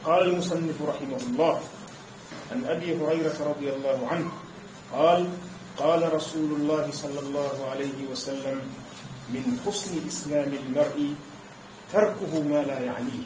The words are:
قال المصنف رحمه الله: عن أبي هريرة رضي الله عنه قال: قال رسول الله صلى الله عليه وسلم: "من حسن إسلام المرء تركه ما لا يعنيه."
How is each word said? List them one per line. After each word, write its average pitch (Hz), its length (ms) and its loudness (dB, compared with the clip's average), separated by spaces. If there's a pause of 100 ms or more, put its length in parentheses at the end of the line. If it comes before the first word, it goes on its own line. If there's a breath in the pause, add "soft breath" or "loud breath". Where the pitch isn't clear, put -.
قال 170 240 6
المصنف 165 540 2
رحمه 139 360 -2 (120)
الله: 147 260 4 (960)
عن 120 140 -2
أبي 165 340 0
هريرة 156 400 2
رضي 147 340 0
الله 135 380 0
عنه 165 160 0 (640)
قال: 170 360 6 (500)
قال 160 240 6 (120)
رسول 156 360 0 (100)
الله 151 320 2
صلى 143 280 -4
الله 139 340 0 (180)
عليه 135 280 -2 (120)
وسلم: 135 460 -4 (760)
"من 254 120 -2 (220)
حسن 202 260 -2 (160)
إسلام 147 440 0
المرء 143 640 2 (760)
تركه 196 400 4 (100)
ما 147 200 4
لا 135 160 -2
يعنيه." 123 460 -4